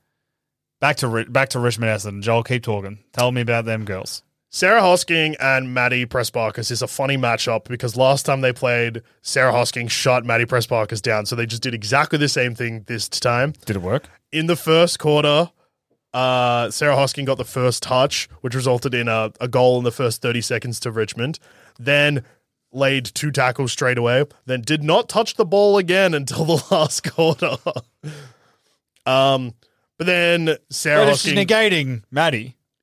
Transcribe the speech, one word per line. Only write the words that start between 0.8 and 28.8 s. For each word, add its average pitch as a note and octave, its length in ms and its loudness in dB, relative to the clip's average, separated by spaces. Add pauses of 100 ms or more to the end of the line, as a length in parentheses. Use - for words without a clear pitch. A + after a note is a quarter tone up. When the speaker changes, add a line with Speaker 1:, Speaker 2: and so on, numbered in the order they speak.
Speaker 1:
back C#3+ 180 0
to C3 100 -2
Ri-, A2+ 160 -2
back C3 260 0
to B2+ 80 -4
Richmond A#2 320 0
Essendon. G2+ 320 -6
Joel, A2+ 220 2
keep B2 180 -4
talking. G2+ 380 -6 (120)
Tell B2 200 0
me B2 80 -2
about A#2 240 -2
them A2 200 -4
girls. F#2+ 380 -10 (320)
Speaker 2:
Sarah F#3 280 4
Hosking E3+ 580 2
and C3 320 0
Maddie B2 320 0
Pressparkis A#2 680 -4
is A#2+ 120 -4
a A#2 40 -4
funny C#3 300 -2
matchup A#2 480 0
because A#2+ 320 -6
last C3 300 2
time C3+ 160 0
they B2+ 100 2
played, A#2+ 500 -2 (200)
Sarah C3 280 2
Hosking A#2 400 0
shut B2 360 0
Maddie A#2 180 2
Pressparkis A2+ 560 -2
down. G#2+ 240 -2
So A#2+ 100 -6
they A#2 120 -4
just A2+ 160 -8
did B2+ 100 -4
exactly C3 460 0
the C#3+ 100 0
same B2 260 -2
thing A2+ 320 -6
this A#2 220 -8
time. B2+ 460 -2 (100)
Speaker 1:
Did G#2 120 -4
it F#2 60 -6
work? G#2+ 220 -2 (260)
Speaker 2:
In D#3+ 180 -2
the E3+ 80 2
first E3 420 2
quarter, D3+ 520 2 (640)
uh, B2 580 0
Sarah C#3+ 260 2
Hosking C#3 280 0
got C3 140 -2
the B2 80 -6
first B2+ 360 -2
touch, C3 460 0 (140)
which B2 120 -6
resulted B2+ 380 0
in A#2+ 160 -2
a, A2 320 -2
a B2 80 -4
goal B2+ 300 4
in B2 60 -2
the A#2+ 60 2
first A#2 300 -2
thirty A#2+ 220 -2
seconds A#2 380 -6
to B2 100 -6
Richmond. A2+ 480 -4 (400)
Then C#3+ 440 2 (500)
laid C3+ 340 0
two - 240 -6
tackles B2+ 420 0
straight B2 240 0
away. A#2+ 300 2 (180)
Then B2+ 160 -4
did D3+ 220 -2
not F#3+ 260 2
touch A3+ 280 -2
the G#3 100 2
ball G3+ 320 4
again F#3 360 2
<laughs> - 0 -
until C#3+ 300 -4
the D#3 260 2
last D#3 400 0
quarter. D#3+ 460 0 (1500)